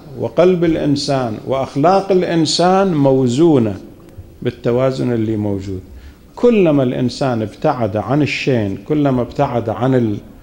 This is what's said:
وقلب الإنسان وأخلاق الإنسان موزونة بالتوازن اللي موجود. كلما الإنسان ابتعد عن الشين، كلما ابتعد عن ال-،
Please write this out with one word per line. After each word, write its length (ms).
وقلب 460
الإنسان 840
وأخلاق 640
الإنسان 840
موزونة 840
بالتوازن 680
اللي 240
موجود. 440
كلما 460
الإنسان 600
ابتعد 540
عن 260
الشين، 540
كلما 460
ابتعد 460
عن 260
ال-، 240